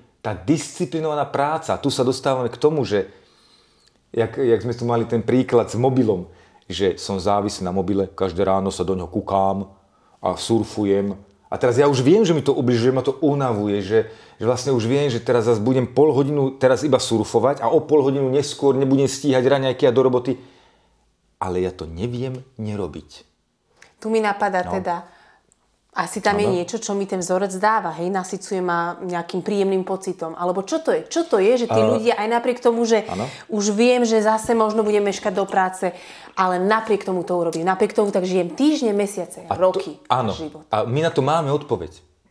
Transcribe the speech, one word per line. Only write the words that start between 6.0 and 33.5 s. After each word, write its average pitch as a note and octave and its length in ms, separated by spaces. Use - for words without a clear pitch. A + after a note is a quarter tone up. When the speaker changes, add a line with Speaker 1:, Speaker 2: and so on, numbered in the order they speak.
Speaker 1:
že F#2 300
som G2 240
závislý G2+ 480
na F2+ 80
mobile, F#2+ 320
každé F#2 340
ráno F#2+ 300
sa F2+ 160
do F#2+ 80
ňoho F2 160
kúkám G2 560
a F2+ 200
surfujem. G2+ 800
A - 100
teraz A#2+ 200
ja C#3+ 100
už C#3 140
viem, F3 240
že E3+ 80
mi D#3 80
to C3+ 160
ubližuje, B2 400
ma B2+ 80
to C3+ 160
unavuje, A2 640
že, G#2+ 240
že G#2+ 80
vlastne B2 240
už A2+ 160
viem, C#3 240
že A#2 80
teraz A#2+ 240
zas A2+ 160
budem B2+ 260
pol D3+ 240
hodinu C3+ 460
teraz C3 260
iba C#3 160
surfovať A2+ 600
a A#2 80
o C3 160
pol D3 180
hodinu C3+ 300
neskôr C#3 400
nebudem C3+ 340
stíhať C3 380
raňajky C3+ 400
a C3 80
do A#2+ 100
roboty. B2+ 380
Ale F2+ 240
ja F2+ 100
to - 140
neviem A#2+ 560
nerobiť. G2+ 720
Speaker 2:
Tu A3 80
mi A3 160
napadá G3+ 400
Speaker 1:
No. F3 80
Speaker 2:
teda, F#3 240
asi F3+ 260
tam G3+ 220
je G#3 80
Speaker 1:
Áno. F#3 80
Speaker 2:
niečo, F3 200
čo G3+ 200
mi G3 80
ten F#3+ 160
vzorec F#3 320
dáva, F#3+ 400
hej, E3+ 160
nasycuje F#3+ 480
ma E3+ 400
nejakým F3 480
príjemným G3 380
pocitom. F#3 500
Alebo F#3 320
čo D#4+ 160
to D4 80
je? D#3 160
Čo - 180
to A#3 140
je, G3+ 160
že A#3+ 140
tí A3+ 100
Speaker 1:
A- A3 80
Speaker 2:
ľudia A3 300
aj G#3 160
napriek A#3+ 260
tomu, A#3 240
že A3 240
Speaker 1:
Áno. F3+ 240
Speaker 2:
už G#3 260